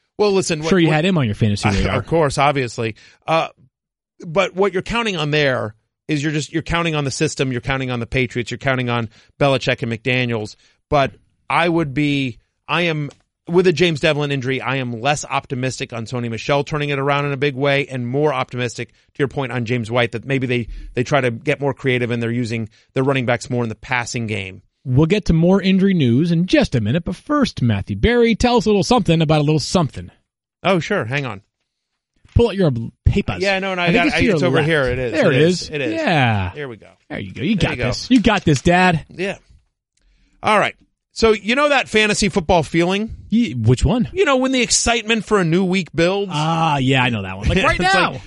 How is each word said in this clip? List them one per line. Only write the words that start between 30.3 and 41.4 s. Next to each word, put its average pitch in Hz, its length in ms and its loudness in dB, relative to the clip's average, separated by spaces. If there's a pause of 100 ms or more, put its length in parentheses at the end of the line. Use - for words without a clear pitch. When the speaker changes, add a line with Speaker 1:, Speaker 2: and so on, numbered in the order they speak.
Speaker 1:
Oh, 190 160 2
sure. 170 260 -2
Hang 135 220 -4
on. 101 160 -10 (920)
Speaker 2:
Pull 233 140 4
out 180 60 -6
your 180 140 2 (340)
papers. - 380 2
Speaker 1:
Yeah, 190 160 0
no, 190 160 -4
no, 180 80 -2
I 175 40 0
Speaker 2:
I - 20 2
think 175 80 2
Speaker 1:
got 170 100 4
Speaker 2:
it's 147 100 0
Speaker 1:
I, - 40 2
Speaker 2:
to - 60 4
your 208 80 2
Speaker 1:
it's 147 100 0
over 131 140 2
Speaker 2:
left. 151 100 2
Speaker 1:
here. 151 160 2
It 127 160 -2
is. 123 120 -2
Speaker 2:
There 247 200 0
Speaker 1:
It 127 40 2
Speaker 2:
it 139 60 4
Speaker 1:
is. 170 200 2
Speaker 2:
is. - 80 -12
Speaker 1:
It 151 100 -6
is. 311 140 -2
Speaker 2:
Yeah. 135 580 0
Speaker 1:
Here 143 160 -10
we 113 80 -14
go. - 140 -20 (180)
Speaker 2:
There 107 100 -10
you 98 140 -10
go. 98 100 -10
You 202 140 0
Speaker 1:
There 160 140 0
Speaker 2:
got - 60 -8
Speaker 1:
you 120 60 -6
go. 117 60 0
Speaker 2:
this. - 220 -6
You 247 120 6
got 202 220 0
this, 147 180 4
Dad. 175 460 4
Speaker 1:
Yeah. 175 300 -8 (1040)
All 214 160 2
right. 131 180 0 (360)
So, 220 200 2
you 214 240 0